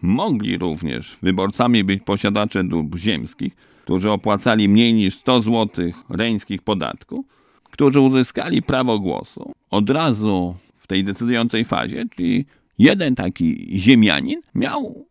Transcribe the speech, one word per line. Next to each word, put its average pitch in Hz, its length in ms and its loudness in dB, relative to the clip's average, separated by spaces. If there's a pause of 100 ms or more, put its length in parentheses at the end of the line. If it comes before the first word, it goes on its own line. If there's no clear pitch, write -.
mogli 107 560 0
również 80 640 -6
wyborcami 101 640 2
być 98 200 0
posiadacze 101 600 -2
dóbr 85 360 -4
ziemskich, 85 560 -6 (280)
którzy 95 280 0
opłacali 104 580 0
mniej 117 240 6
niż 104 220 2
sto 127 260 2
złotych 104 540 -2 (140)
reńskich 101 520 -4
podatku, 98 640 -6 (380)
którzy 139 380 2
uzyskali 131 600 0
prawo 127 380 -2
głosu - 540 -8 (160)
od 104 200 0
razu 107 680 0 (220)
w - 100 -20
tej 95 160 -2
decydującej 117 600 -2
fazie, - 400 -6 (100)
czyli - 300 -2 (340)
jeden 160 360 4
taki 92 640 -4
ziemianin 107 600 4 (140)
miał 269 560 -6